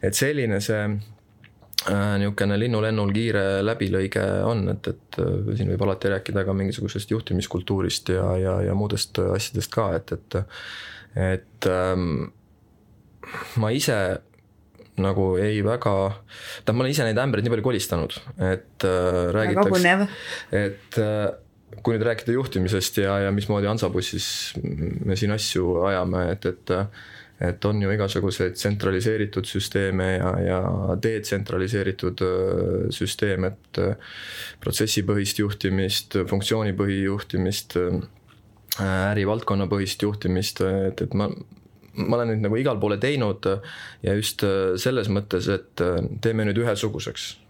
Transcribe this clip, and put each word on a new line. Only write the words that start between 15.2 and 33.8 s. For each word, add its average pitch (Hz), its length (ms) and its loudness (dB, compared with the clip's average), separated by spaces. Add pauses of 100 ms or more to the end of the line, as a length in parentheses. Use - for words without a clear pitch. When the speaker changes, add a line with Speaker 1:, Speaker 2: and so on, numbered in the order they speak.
Speaker 1:
ei 104 240 2
väga, 107 300 2 (640)
tähendab, - 160 0
ma 127 100 2
olen 131 80 0
ise 143 140 2
neid 110 160 2
ämbreid 113 240 2
nii 120 80 2
palju 110 160 0
kolistanud, 95 480 -2 (160)
et, - 480 -2
äh, 98 80 4
Speaker 2:
Väga 90 480 2
Speaker 1:
räägitakse, 190 400 4
Speaker 2:
põnev. 180 260 4 (540)
Speaker 1:
et, 101 400 -4
äh, 107 320 0 (500)
kui 117 160 2
nüüd 107 100 2
rääkida 117 300 0
juhtimisest 98 680 0
ja, 98 220 4
ja 98 100 2
mismoodi 101 360 2
Hansabussis 92 560 -2 (340)
me 82 560 -2
siin 104 180 0
asju 90 540 0
ajame, 90 460 0
et, 98 120 -6
et, - 260 -4 (760)
et - 160 -6
on 104 180 2
ju 98 120 0
igasuguseid 98 640 0
tsentraliseeritud 101 920 0
süsteeme 95 640 0
ja, 92 200 0 (120)
ja 92 140 2 (440)
detsentraliseeritud, 98 1200 -2
öö, 92 600 0 (120)
süsteem, 95 540 -2
et, - 320 -8